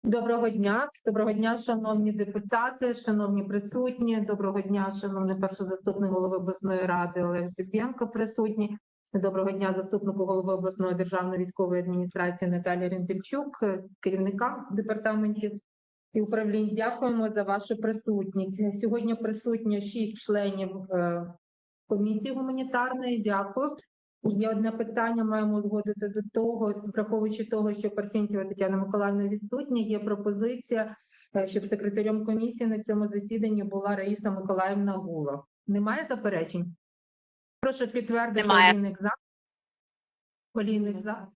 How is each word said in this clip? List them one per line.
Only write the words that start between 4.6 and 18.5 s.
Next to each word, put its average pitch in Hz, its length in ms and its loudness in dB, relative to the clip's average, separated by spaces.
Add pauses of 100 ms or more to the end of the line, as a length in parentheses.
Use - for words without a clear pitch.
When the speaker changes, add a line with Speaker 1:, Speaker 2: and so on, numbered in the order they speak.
Speaker 1:
дня, 196 300 0 (100)
шановний 190 380 0
перший 190 280 -2
заступник 196 440 0
голови 185 260 2
обласної 185 480 -2
ради 175 380 0
Олег 175 340 -2
Зубенко 214 500 -2
присутній. 214 720 0 (360)
Доброго 190 380 2
дня, 196 260 0
заступнику 196 480 0
голови 190 280 0
обласної 185 420 0
державної 180 440 0
військової 180 420 0
адміністрації 180 720 0
Наталії 180 380 0
Рентельчук, 196 760 -4 (360)
керівникам 196 720 -2
департаментів 214 800 0 (640)
і 220 80 2
управлінь. 214 540 0
Дякуємо 226 540 0
за 214 140 0
вашу 202 340 0
присутність. 202 1040 0